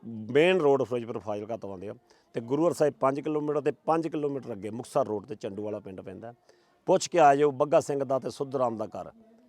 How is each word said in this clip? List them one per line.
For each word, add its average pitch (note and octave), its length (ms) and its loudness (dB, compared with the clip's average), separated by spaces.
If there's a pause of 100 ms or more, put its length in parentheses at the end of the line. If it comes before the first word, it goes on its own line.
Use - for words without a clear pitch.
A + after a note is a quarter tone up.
ਮੇਨ B2 540 2
ਰੋਡ C#3 240 4
ਫਿਰੋਜ਼ਪੁਰ A#2 360 -6
ਫਾਜ਼ਿਲਕਾ G#2 380 -6
ਤੋਂ G#2 140 -10
ਆਉਂਦੇ F#2+ 180 -12
ਆ, A2+ 60 -12 (400)
ਤੇ C3 60 -6
ਗੁਰੂ C#3+ 280 0
ਹਰ D3+ 40 2
ਸਾਹਿਬ C#3+ 280 0
ਪੰਜ C3+ 200 2
ਕਿਲੋਮੀਟਰ D3 400 -2
ਤੇ C#3 100 0
ਪੰਜ D#3+ 380 0
ਕਿਲੋਮੀਟਰ C#3 440 -4
ਅੱਗੇ G#2 180 -10
ਮੁਕਤਸਰ A#2+ 360 -2
ਰੋਡ G#2 200 -4
ਤੇ A2 140 -12
ਝੰਡੂ G#2 240 -8
ਵਾਲਾ G#2 160 -6
ਪਿੰਡ F#2+ 200 -14
ਪੈਂਦਾ। G2+ 340 -16 (520)
ਪੁੱਛ F3+ 220 2
ਕੇ F3 120 4
ਆ C#3+ 140 10
ਜਾਓ D3 160 4
ਬੱਗਾ D3 300 2
ਸਿੰਘ C#3+ 240 -2
ਦਾ C3 140 0
ਤੇ B2+ 120 -8
ਸੁੱਧ C#3 260 -6
ਰਾਮ A#2+ 200 0
ਦਾ G#2+ 100 -6
ਘਰ, F2 240 -12 (380)